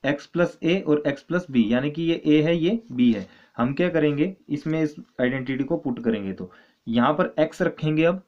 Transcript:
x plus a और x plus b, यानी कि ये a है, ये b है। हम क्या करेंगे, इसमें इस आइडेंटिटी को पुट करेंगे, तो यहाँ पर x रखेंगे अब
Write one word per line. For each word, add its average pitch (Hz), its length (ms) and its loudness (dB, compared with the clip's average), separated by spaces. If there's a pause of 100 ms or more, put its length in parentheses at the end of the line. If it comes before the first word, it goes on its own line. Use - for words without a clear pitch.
x 139 240 -4
plus 170 240 0 (120)
a 180 200 2
और 147 220 2
x 139 180 -4
plus 180 260 -4
b, 123 160 4
यानी 127 240 0
कि 165 120 -6
ये 165 240 0
a 151 180 6
है, 170 120 2
ये 185 260 0 (100)
b 123 220 4
है। 98 120 -4 (300)
हम 127 180 0
क्या 175 140 0
करेंगे, 156 480 0 (120)
इसमें 156 340 -2
इस 151 120 -2 (260)
आइडेंटिटी 131 440 -2
को - 140 -2
पुट 120 260 -6
करेंगे, 101 280 -2
तो 92 180 -10 (360)
यहाँ 120 280 2
पर 175 260 -2
x 156 220 -2
रखेंगे 156 420 0
अब 190 240 0